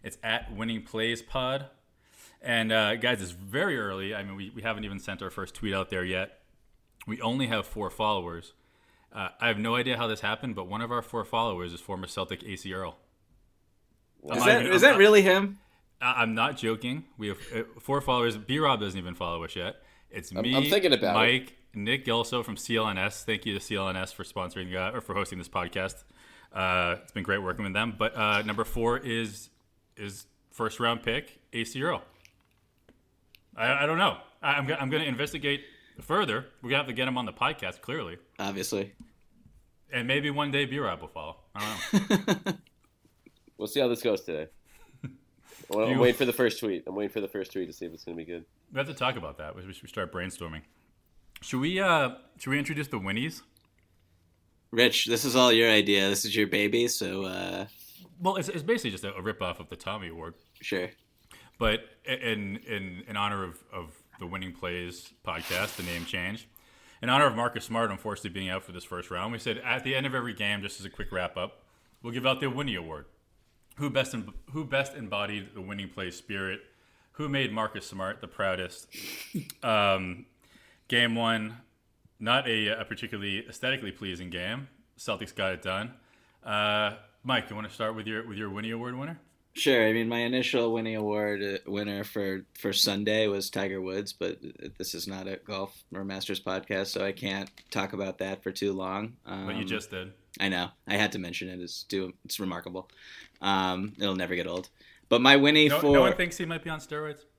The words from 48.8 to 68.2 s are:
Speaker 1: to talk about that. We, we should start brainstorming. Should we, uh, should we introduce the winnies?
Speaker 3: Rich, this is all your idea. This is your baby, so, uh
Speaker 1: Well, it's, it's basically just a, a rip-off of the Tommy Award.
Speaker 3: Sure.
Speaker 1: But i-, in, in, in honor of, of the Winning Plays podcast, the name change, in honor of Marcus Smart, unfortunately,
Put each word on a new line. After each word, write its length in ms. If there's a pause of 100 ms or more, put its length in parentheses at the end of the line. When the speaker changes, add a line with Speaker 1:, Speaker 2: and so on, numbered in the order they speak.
Speaker 1:
to 80
talk 200
about 220
that. 180
We, 100
we 60
should 160
start 240
brainstorming. 500 (800)
Should 200
we, 180
uh, 360 (240)
should 100
we 80
introduce 300
the 120
winnies? 440 (1300)
Speaker 3:
Rich, 340
this 180
is 120
all 180
your 160
idea. 400
This 160
is 100
your 120
baby, 400
so, 380
uh 420 (520)
Speaker 1:
Well, 180
it's, 120
it's 140
basically 260
just 160
a, 100
a 60
rip-off 380
of 100
the 80
Tommy 320
Award. 240 (260)
Speaker 3:
Sure. 300 (680)
Speaker 1:
But 220 (240)
i-, 60
in, 460 (100)
in, 400
in 80
honor 300
of, 260
of 240 (240)
the 60
Winning 260
Plays 640 (120)
podcast, 520
the 60
name 220
change, 440 (520)
in 80
honor 180
of 80
Marcus 280
Smart, 280
unfortunately, 400